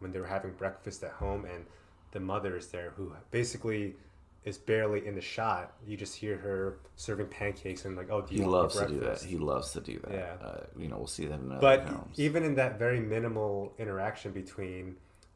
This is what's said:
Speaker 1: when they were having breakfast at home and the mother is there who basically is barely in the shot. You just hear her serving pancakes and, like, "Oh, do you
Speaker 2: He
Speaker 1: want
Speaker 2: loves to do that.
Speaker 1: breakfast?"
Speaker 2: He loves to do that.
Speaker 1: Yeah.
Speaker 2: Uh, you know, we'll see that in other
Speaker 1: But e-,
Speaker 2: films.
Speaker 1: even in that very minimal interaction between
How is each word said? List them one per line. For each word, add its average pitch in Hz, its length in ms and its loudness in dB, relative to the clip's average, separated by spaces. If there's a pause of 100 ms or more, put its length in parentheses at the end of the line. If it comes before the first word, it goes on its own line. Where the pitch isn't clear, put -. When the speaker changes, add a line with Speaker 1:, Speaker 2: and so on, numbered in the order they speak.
Speaker 1:
when 92 120 -6
they 95 80 -2
were 90 60 -4
having 95 260 -2
breakfast 95 500 -6
at 95 100 -6
home 98 340 -2
and 87 180 -8 (460)
the 101 100 -6
mother 95 360 0
is 85 120 -6
there 87 280 -6
who 87 180 -6 (160)
basically 113 640 0 (500)
is 98 140 -6
barely 107 480 4
in 101 80 -4
the 95 60 -4
shot. 98 520 -2 (140)
You 104 100 -6
just 98 200 -8
hear 104 200 -2
her 95 420 0 (180)
serving 101 320 -2
pancakes 98 560 -4
and, 95 120 -4
like, 95 140 -6
"Oh, 104 120 2
do 92 120 -4
you 107 80 4
Speaker 2:
He 95 40 6
Speaker 1:
want 92 60 6
Speaker 2:
loves 87 240 8
to 101 120 4
do 73 60 0
that. 69 60 2
Speaker 1:
breakfast?" 58 240 0
Speaker 2:
He 90 140 -2
loves 71 340 0
to 82 80 -4
do - 200 -6
that. - 120 -8
Speaker 1:
Yeah. 92 340 -6
Speaker 2:
Uh, - 200 -8 (100)
you 82 120 -6
know, 58 100 -4
we'll 58 80 -4
see - 200 -4
that 73 120 -2
in 65 140 -4
other 67 80 0
Speaker 1:
But 135 240 10
e-, - 20 -4
Speaker 2:
films. - 320 -6
Speaker 1:
even 156 240 4
in 151 140 2
that 127 220 4
very 120 220 4
minimal 107 800 0
interaction 104 540 -2
between 92 640 -6 (400)